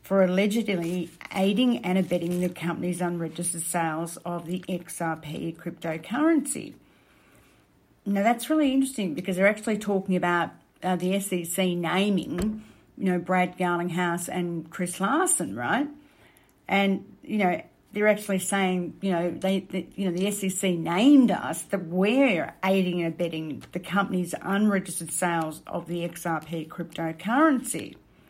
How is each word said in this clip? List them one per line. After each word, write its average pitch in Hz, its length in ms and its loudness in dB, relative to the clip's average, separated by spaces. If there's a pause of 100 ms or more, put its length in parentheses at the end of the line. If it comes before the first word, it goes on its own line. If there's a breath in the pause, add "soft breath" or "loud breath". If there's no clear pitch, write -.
for 196 220 4
allegedly 185 840 0 (240)
aiding 202 460 2
and 185 180 0
abetting 180 420 0
the 180 80 0
company's 175 540 -4
unregistered 170 600 -4
sales 165 560 -2
of 175 280 -6
the 180 240 -6
X 175 320 -6
R 160 140 -2
P 160 440 -6
cryptocurrency. 190 1160 -2 (1300 soft breath)
Now, 196 160 0
that's 233 300 2
really 302 200 4
interesting 233 440 0
because 185 200 -4
they're 190 120 4
actually 214 320 0
talking 196 360 0
about, 175 360 0 (320)
uh, 185 120 2
the 180 200 0
S 196 180 -2
E 180 100 -2
C 180 320 0
naming, 185 880 0 (340 loud breath)
you 190 80 -4
know, 180 140 2
Brad 180 380 0
Garlinghouse 175 720 0
and 170 420 -4
Chris 180 300 -6
Larsen, 247 560 0
right? 175 320 0 (800 loud breath)
And, 196 380 2 (180)
you 214 140 -4
know, 180 240 2 (320)
they're 214 160 2
actually 202 300 0
saying, 185 640 0
you 196 100 0
know, 175 200 0
they, 185 300 -2
they, 185 340 -6
you 196 100 -4
know, 175 120 0
the 190 100 0
S 202 160 -4
E 190 60 0
C 185 260 0
named 214 560 6
us, - 320 -2
that 175 220 -4
we're 196 680 2 (100)
aiding 185 380 2
and 165 120 0
abetting 160 580 -4
the 175 80 -6
company's 180 600 -2
unregistered 190 680 0
sales 165 560 -2
of 170 200 -6
the 170 160 -4
X 170 220 -8
R 165 160 -2
P 160 240 -6
cryptocurrency. 196 1300 0 (340 soft breath)